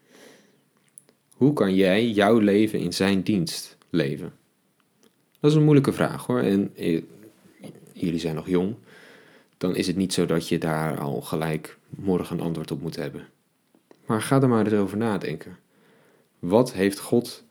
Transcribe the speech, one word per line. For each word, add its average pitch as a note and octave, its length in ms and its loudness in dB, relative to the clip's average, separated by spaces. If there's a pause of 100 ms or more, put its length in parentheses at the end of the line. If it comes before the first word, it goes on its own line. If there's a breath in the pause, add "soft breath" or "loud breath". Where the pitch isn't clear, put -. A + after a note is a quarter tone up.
(1300 soft breath)
Hoe C#3 220 4
kan G2 220 0
jij G2 340 4
jouw G#2 300 4
leven G#2 400 4
in F2 140 -4
zijn F#2+ 300 0
dienst - 540 -2 (140)
leven? D2 420 -2 (1080)
Dat D3+ 100 4
is D3+ 60 4
een D3+ 80 6
moeilijke C#3 280 6
vraag, - 340 -4
hoor. B2 140 -2
En, G2+ 360 2
eh, E2 260 -2 (920)
jullie E2+ 280 -4
zijn D#2+ 140 -4
nog D#2 140 -8
jong. F#2 260 0 (840 loud breath)
Dan F2+ 180 -2
is G2 100 -2
het F2 100 -2
niet F#2+ 160 0
zo F2 140 0
dat E2 220 -2
je E2+ 100 0
daar D#2+ 420 -2
al C#2 200 -4
gelijk D#2+ 580 -6 (100)
morgen F2+ 500 -4
een E2 60 -6
antwoord E2 260 -6
op C#2+ 100 -6
moet D#2 160 -8
hebben. - 320 -10 (800)
Maar A2 160 -2
ga C3+ 200 2
er C3+ 60 4
maar A2+ 160 2
eens G#2+ 100 2
over G2+ 220 0
nadenken. F#2+ 600 -6 (840 soft breath)
Wat A2+ 340 2
heeft G2 260 0
God - 520 -4